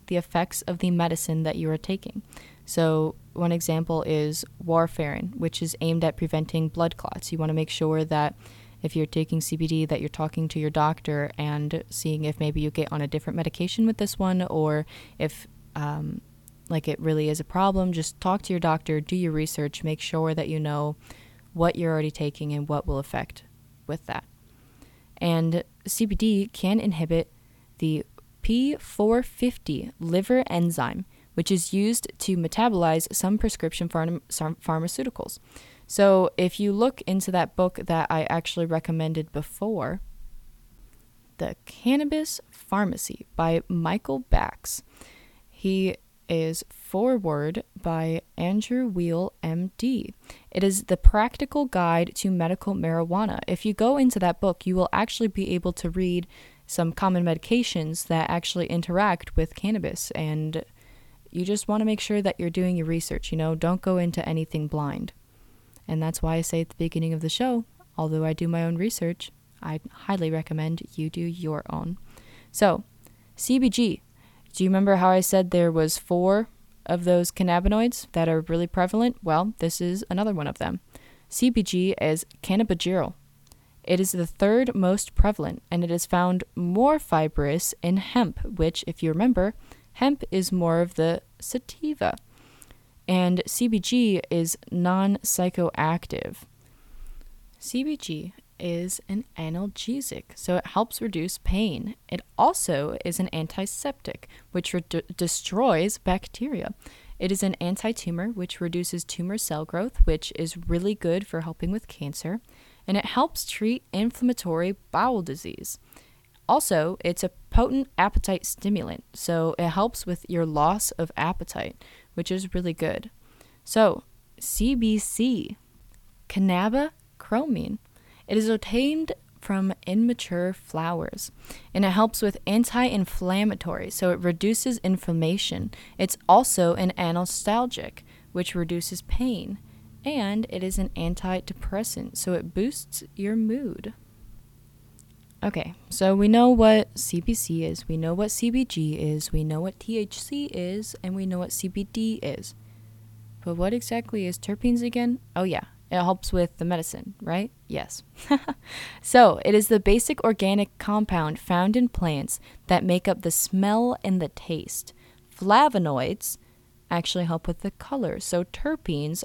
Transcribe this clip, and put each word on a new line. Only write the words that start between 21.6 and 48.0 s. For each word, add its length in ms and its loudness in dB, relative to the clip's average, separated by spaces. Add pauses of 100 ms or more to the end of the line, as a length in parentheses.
you're 160 0
already 180 0
taking 440 -4
and 120 -4
what 200 -2
will 120 -2
affect 440 -8 (440)
with 200 -8
that. 180 -8 (920)
And 460 0 (220)
C 200 0
B 80 -2
D 380 2
can 280 2
inhibit 500 0 (480)
the 280 -2 (340)
P 360 2
four 460 2
fifty 760 -4
liver 500 2
enzyme, 560 0 (300)
which 160 -2
is 220 0
used 460 0
to 180 -2
metabolize 760 2
some 260 0
prescription 500 -2
pharm-, 400 -2
pharm-, 320 -4
pharmaceuticals. 800 -4 (460)
So 500 6
if 240 0
you 120 2
look 300 0
into 300 0
that 240 0
book 280 0
that 240 0
I 220 0
actually 360 -2
recommended 640 -2
before, 680 -4 (1400)
The 180 -4 (100)
Cannabis 720 0 (100)
Pharmacy 840 -4
by 320 2
Michael 540 -2
Bax, 640 0 (640)
he 460 0 (320)
is 420 -2
foreword 920 0 (180)
by 400 -2 (140)